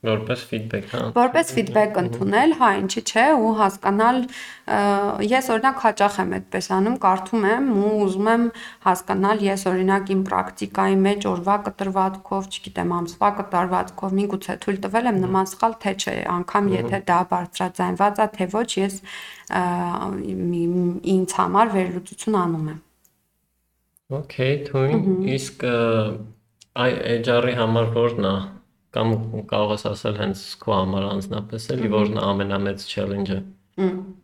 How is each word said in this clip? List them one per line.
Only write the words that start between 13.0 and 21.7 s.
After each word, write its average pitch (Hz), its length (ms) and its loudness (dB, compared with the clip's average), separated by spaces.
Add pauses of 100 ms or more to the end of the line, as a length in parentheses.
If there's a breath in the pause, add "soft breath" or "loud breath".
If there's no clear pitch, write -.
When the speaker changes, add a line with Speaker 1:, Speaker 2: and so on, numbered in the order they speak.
Speaker 2:
կտրվածքով 185 840 -2
միգուցե 196 400 -2
թույլ 196 240 -4
տվել 214 300 0
եմ 196 100 2
Speaker 1:
Մհմ։ 185 60 2
Speaker 2:
նման 190 240 0
սխալ, 226 260 -2
թե 196 180 -4
չէ, - 200 -4 (140)
անգամ 180 360 0
Speaker 1:
Մհմ։ 190 140 2
Speaker 2:
եթե 185 240 -2
դա 175 240 2
բարձրաձայնված 180 1000 -2
ա, 208 60 2
թե 185 180 -4
ոչ, 214 260 -2
ես, 196 220 -2 (520 loud breath)
ը, 185 160 0 (760)
մի, 175 240 -2 (440)
ինձ 185 300 2
համար 196 380 2